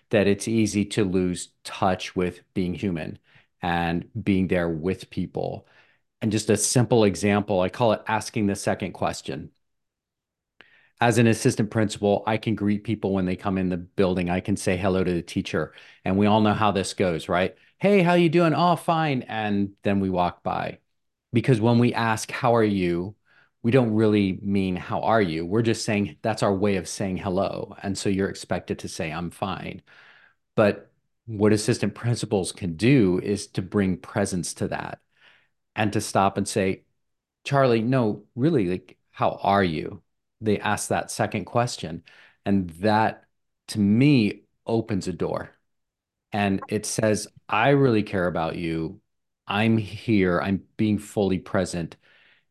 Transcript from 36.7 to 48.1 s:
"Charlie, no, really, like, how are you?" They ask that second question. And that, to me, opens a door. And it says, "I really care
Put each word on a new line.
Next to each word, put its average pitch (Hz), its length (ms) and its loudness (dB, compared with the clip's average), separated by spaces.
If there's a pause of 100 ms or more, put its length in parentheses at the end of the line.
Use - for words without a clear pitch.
"Charlie, 131 380 2
no, 120 420 0 (100)
really, 127 340 2
like, - 280 -6 (140)
how - 320 -2
are 98 220 4
you?" 85 380 -4 (380)
They 107 180 0
ask 104 300 -4
that 95 220 -2
second 104 340 -4
question. 117 600 -4 (420)
And 98 240 2 (100)
that, 107 440 0 (440)
to 110 120 -4
me, 110 640 4 (220)
opens 110 420 -2
a 92 40 -6
door. 82 380 -6 (800)
And 101 380 0
it 107 160 -4
says, 107 420 0 (220)
"I 113 200 2
really 131 320 4
care 92 260 -2